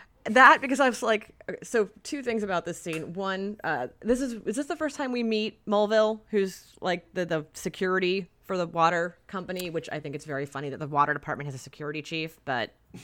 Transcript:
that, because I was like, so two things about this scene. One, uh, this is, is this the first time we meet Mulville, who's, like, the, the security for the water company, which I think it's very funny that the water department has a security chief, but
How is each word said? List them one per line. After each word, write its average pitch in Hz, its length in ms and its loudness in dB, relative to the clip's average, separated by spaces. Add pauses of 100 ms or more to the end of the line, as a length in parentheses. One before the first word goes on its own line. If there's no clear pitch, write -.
(260)
that, 262 360 10
because 262 180 0
I 269 80 6
was - 160 -2
like, 220 280 0 (300)
so 214 280 0 (140)
two 285 200 -8
things 226 200 -2
about 180 220 -2
this 175 140 -6
scene. 160 340 -8
One, 190 500 -4
uh, 131 240 -2 (140)
this 240 200 0
is, 254 120 -4 (120)
is 214 100 -4
this 285 120 -4
the 359 80 -4
first 294 200 -4
time 262 160 -4
we 240 120 -2
meet 220 420 -2
Mulville, 214 640 2
who's, 196 500 -2
like, 175 340 -4
the, 180 120 -2
the 160 280 -4
security 185 760 -2 (160)
for 190 120 -4
the 175 100 -2
water 170 500 2 (100)
company, 185 420 -8
which 160 220 -6
I 151 80 -6
think 147 160 -8
it's 143 100 -12
very 143 200 -4
funny 139 240 -8
that 131 100 -8
the 151 80 -6
water 143 260 4
department 143 340 -6
has 131 80 -8
a 127 40 -12
security 151 420 -10
chief, 160 440 -8
but 123 280 -2 (300)